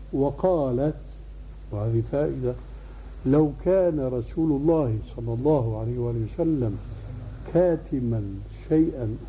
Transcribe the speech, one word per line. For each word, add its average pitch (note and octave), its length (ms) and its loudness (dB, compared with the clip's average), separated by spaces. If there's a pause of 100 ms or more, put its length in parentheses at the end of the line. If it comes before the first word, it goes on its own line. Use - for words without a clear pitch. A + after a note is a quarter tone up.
(120)
وقالت، C#3+ 840 2 (760)
وهذه A2+ 300 0 (100)
فائدة: C3+ 420 0 (720)
"لو D3 260 6 (120)
كان F3 360 4
رسول C3 500 0 (100)
الله D3 380 4 (180)
صلى A#2 180 -4
الله A#2+ 460 2
عليه A#2+ 180 -2
وآله A#2 360 -2
وسلم C#3+ 420 2 (800)
كاتما C3+ 680 2 (440)
شيئا C#3+ 480 2 (120)